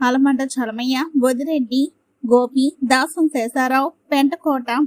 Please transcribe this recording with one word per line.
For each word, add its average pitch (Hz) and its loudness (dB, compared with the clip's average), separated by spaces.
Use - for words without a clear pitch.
అలమండ 269 2
చలమయ్య, 247 -4
వదిరెడ్డి 262 0
గోపి, 247 2
దాసం 320 0
శేషారావు, 262 0
పెంటకోట 277 0